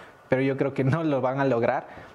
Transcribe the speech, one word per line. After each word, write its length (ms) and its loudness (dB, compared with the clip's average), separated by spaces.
pero 120 2
yo 160 0
creo 160 -2
que 100 -2
no 200 2
lo 180 0
van 180 0
a 60 2
lograr. 400 2